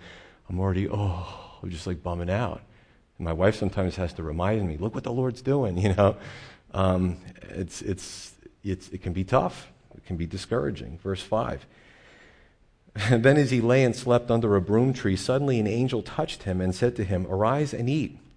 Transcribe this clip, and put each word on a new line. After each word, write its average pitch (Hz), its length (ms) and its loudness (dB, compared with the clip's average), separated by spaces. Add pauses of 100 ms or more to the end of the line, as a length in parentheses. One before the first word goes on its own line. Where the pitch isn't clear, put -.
(480)
I'm 90 100 -4
already, 95 320 0
oh, 92 540 -4 (180)
I'm 90 80 -8
just, 82 160 -10
like, 90 160 -6
bumming 87 260 -4
out. 98 320 -2 (580)
And 85 60 -8
my 82 80 -2
wife 98 240 4
sometimes 95 400 0
has 90 160 -4
to 82 100 -10
remind 90 460 0
me, 76 80 -4
"Look 95 180 -4
what 139 100 -6
the 120 80 -4
Lord's 127 280 -2
doing," 127 380 0
<laughs> 98 60 2
you 98 100 4
know. 101 220 4 (580)
Um, 92 420 2 (320)
it's, - 320 -8
it's, - 540 -8 (280)
it's, 92 280 -6
it 95 120 -12
can 90 120 -4
be 95 100 -2
tough. - 480 0 (240)
It - 80 -20
can 87 140 -6
be 85 80 -2
discouraging. 90 720 -4
Verse 95 240 -6
five. 113 440 -4 (1300)
<laughs> 107 160 -2
And 117 140 6
then 143 140 8
as 135 120 4
he 123 120 4
lay 127 220 6
and 117 120 2
slept 120 340 2
under 117 240 4
a 98 60 6
broom 110 320 4
tree, 98 240 0
suddenly 131 420 0
an 107 80 2
angel 117 360 0
touched - 400 -6
him 92 180 -2
and 92 140 0
said 120 220 2
to 107 80 -2
him, 90 220 0
"Arise 117 460 0
and 120 160 -4
eat." 143 300 -2 (180)